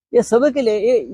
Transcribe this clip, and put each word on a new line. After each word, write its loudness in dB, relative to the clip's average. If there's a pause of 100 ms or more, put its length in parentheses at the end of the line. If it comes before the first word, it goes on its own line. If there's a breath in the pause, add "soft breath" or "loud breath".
(140)
ये 4
सभी 0
के -2
लिए। 0
ये, 0